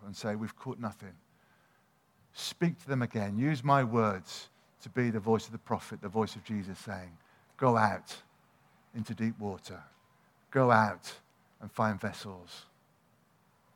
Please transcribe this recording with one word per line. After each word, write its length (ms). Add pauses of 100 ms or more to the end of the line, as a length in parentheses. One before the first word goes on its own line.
and 100
say, 200
"We've 200
caught 240
nothing." 360 (1160)
Speak 480
to 80
them 140
again. 360
Use 260
my 200
words 680 (320)
to 80
be 200
the 100
voice 260
of 60
the 80
prophet, 400
the 80
voice 300
of 80
Jesus 340
saying, 380 (400)
"Go 180
out 480 (680)
into 200
deep 260
water. 440 (680)
Go 200
out 480 (400)
and 100
find 300
vessels." 680 (1120)